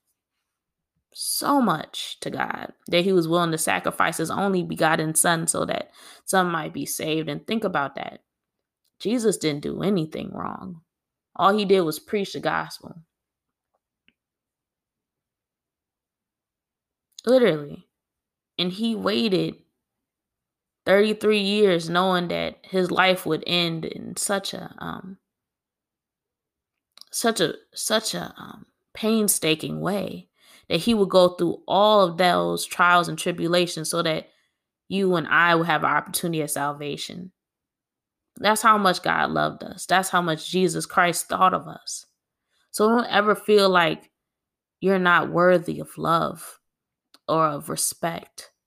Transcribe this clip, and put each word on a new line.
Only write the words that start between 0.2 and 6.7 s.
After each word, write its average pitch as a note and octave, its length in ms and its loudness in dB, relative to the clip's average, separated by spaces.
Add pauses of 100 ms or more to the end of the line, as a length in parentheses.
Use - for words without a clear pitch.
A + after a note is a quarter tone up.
so - 480 0
much - 580 -4
to - 100 -8
God - 440 -6 (140)
that F3 180 2
he G3 80 4
was E3 160 4
willing E3+ 220 2
to D#3+ 60 -2
sacrifice E3 600 0
his D#3+ 120 -4
only F#3+ 320 0
begotten E3 540 0
son E3 320 0
so - 160 -2
that - 280 -6 (340)
some F#3 260 0
might D#3+ 220 -4